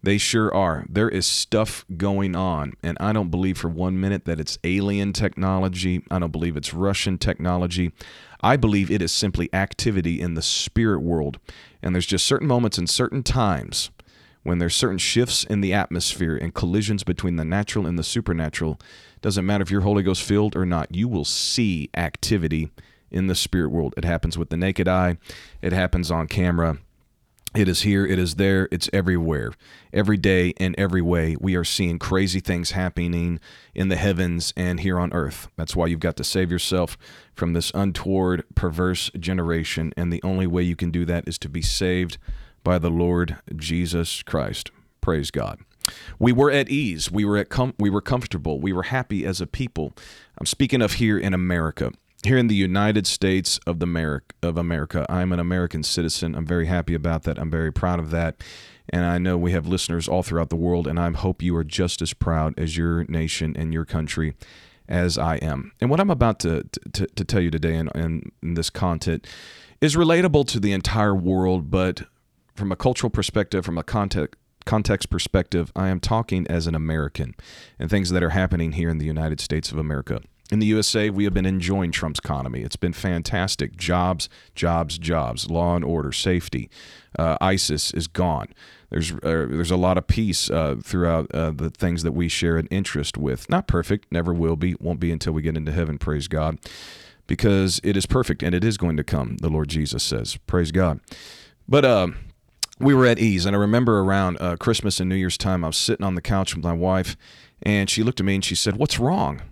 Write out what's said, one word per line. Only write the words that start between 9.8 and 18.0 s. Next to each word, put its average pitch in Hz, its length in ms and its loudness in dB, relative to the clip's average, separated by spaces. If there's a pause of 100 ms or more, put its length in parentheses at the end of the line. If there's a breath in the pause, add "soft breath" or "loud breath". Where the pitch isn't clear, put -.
in 87 140 -4
the 80 80 -4
spirit 107 600 0
world, 78 360 -2 (460 loud breath)
and 90 100 0
there's 90 140 0
just 92 180 0
certain 139 220 2
moments 120 320 2
and 90 100 -2
certain 127 320 0
times 92 680 0 (500 soft breath)
when 87 160 0
there's 85 180 0
certain 98 220 2
shifts - 460 2
in 104 180 0
the 95 100 2
atmosphere 87 640 0
and 82 200 -4
collisions 101 480 0
between 90 320 -2
the 80 100 -2
natural 98 400 -2
and 87 140 0
the 80 40 -2